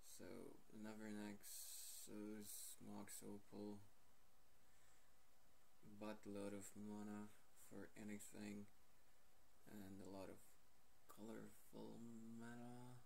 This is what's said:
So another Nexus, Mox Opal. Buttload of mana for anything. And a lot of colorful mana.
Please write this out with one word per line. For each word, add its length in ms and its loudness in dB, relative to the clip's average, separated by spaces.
So 540 -2
another 380 0
Nexus, 1700 0
Mox 440 0
Opal. 580 2
Buttload 540 6
of 220 2
mana 540 4
for 260 0
anything. 720 2
And 340 0
a 100 0
lot 200 2
of 80 -2
colorful 880 0
mana. 680 0